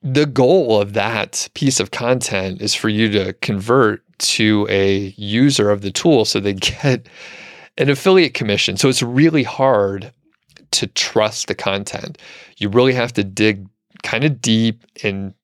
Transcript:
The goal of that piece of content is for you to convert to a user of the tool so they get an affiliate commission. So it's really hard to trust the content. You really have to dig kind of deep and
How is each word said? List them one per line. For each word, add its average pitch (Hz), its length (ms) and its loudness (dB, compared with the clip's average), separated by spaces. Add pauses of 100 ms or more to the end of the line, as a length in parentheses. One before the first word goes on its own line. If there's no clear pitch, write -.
The 143 240 0
goal 127 560 2
of 101 120 -4
that 107 600 -4
piece 135 260 0
of 104 120 -4
content 104 720 -2
is 104 120 -4
for - 160 -2
you 107 220 0
to 95 220 -2
convert 110 680 0 (180)
to 107 500 2
a 98 480 0
user 110 520 2
of 101 120 0
the 101 100 -6
tool 135 340 2
so - 140 -2
they 101 140 -2
get 123 540 -2 (720)
an 143 120 2
affiliate 175 440 4
commission. 104 440 -2
So 139 120 2
it's 127 140 0
really 139 400 2
hard 104 680 0 (600)
to - 160 -2
trust - 600 -2
the 104 60 -4
content. - 640 -6 (400)
You 101 120 -4
really 123 240 4
have 120 200 -2
to 101 100 -2
dig 98 440 -2 (360)
kind 117 200 -4
of 143 180 0
deep 113 440 0 (180)
and 98 400 -6